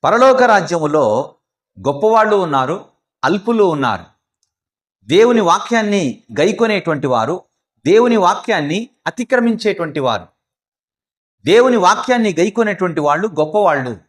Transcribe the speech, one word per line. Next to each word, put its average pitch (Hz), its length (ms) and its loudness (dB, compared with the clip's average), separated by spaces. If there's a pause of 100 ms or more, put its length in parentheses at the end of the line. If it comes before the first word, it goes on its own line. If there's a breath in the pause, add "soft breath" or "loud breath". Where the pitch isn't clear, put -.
పరలోక 254 400 4
రాజ్యములో 156 920 0 (520)
గొప్పవాళ్ళు 214 480 2
ఉన్నారు, 156 500 -2 (380)
అల్పులు 208 400 0
ఉన్నారు. 135 420 -2 (1000)
దేవుని 220 380 2
వాక్యాన్ని 196 840 -2 (160)
గైకొనేటువంటి 175 680 -2
వారు, 127 360 -2 (420)
దేవుని 226 320 4
వాక్యాన్ని 190 720 -2 (180)
అతిక్రమించేటువంటి 208 920 -2
వారు. 113 280 -4 (1160)
దేవుని 240 320 4
వాక్యాన్ని 214 600 0
గైకొనేటువంటి 190 600 -2
వాళ్ళు 151 280 -2
గొప్పవాళ్ళు 151 680 -2 (120)